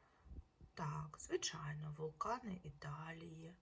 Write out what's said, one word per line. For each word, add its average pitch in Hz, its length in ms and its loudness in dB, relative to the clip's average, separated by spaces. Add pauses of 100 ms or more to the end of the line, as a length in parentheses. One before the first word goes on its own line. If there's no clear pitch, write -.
(760)
Так, 151 460 0
звичайно, 151 760 2
вулкани 196 680 2
Італії. 160 960 -4